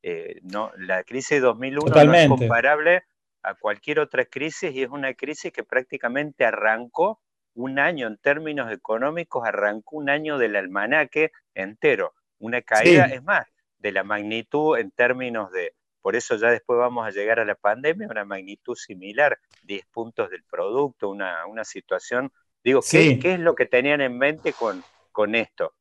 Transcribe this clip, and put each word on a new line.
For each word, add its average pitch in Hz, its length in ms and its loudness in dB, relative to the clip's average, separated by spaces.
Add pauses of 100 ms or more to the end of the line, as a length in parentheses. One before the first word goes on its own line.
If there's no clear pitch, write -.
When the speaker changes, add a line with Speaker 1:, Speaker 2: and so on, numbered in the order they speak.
Speaker 1:
Eh, 85 400 -10
no, 104 340 -8
la 92 260 -2
crisis 131 340 -8
de - 40 4
dos 117 160 4
mil 135 200 -6
uno 147 60 -2
no - 40 0
es 135 60 2
Speaker 2:
Totalmente. 156 360 10
Speaker 1:
comparable 139 720 4 (400)
a 98 100 -6
cualquier 107 460 -4
otra 139 260 0
crisis 156 500 -6
y 131 80 -4
es 123 60 -4
una 135 240 -6
crisis 147 400 -10
que 117 100 -8
prácticamente 131 800 -4
arrancó 117 800 0 (320)
un 135 260 -6
año 143 280 0
en 107 100 -8
términos 143 540 -2
económicos, 123 760 -4
arrancó 104 500 -2
un 143 120 -4
año 151 280 -2
del 107 180 0
almanaque 120 760 0 (220)
entero, 98 600 -2 (260)
una 117 220 -6
caída, 143 460 6
Speaker 2:
Sí. 131 80 -4
Speaker 1:
es 127 80 -16
más, 165 220 -2 (340)
de 104 140 -4
la 95 100 0
magnitud 113 760 -2
en 101 140 -4
términos 123 600 -2
de, 87 200 -6 (280)
por 98 160 -2
eso 123 180 -2
ya 113 160 2
después 120 260 0
vamos 120 300 -2
a 101 40 -8
llegar 107 280 0
a 110 60 -2
la 101 100 -2
pandemia, 151 540 -2
una 107 160 -8
magnitud 98 500 -12
similar, 107 640 -2 (260)
diez 98 220 -10
puntos 113 440 -8
del 87 140 -14
producto, 104 680 -4
una, 92 360 -8
una 107 180 -12
situación, 123 680 -6 (320)
digo, 131 180 4
¿qué, - 40 -10 (180)
Speaker 2:
Sí. 139 160 4
Speaker 1:
qué 180 160 0
es 175 40 -6
lo 165 160 2
que 127 100 0
tenían 143 360 2
en 123 160 -4
mente 151 340 -2
con, 101 320 -4 (280)
con 104 240 -2
esto. 95 460 -4